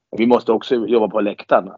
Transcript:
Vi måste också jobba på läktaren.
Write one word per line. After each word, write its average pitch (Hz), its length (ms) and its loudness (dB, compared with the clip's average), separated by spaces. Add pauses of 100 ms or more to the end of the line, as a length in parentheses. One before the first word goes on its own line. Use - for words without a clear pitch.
(160)
Vi 110 100 0
måste 117 260 2
också 110 220 -2
jobba 110 340 0
på 104 120 -4
läktaren. 104 580 -2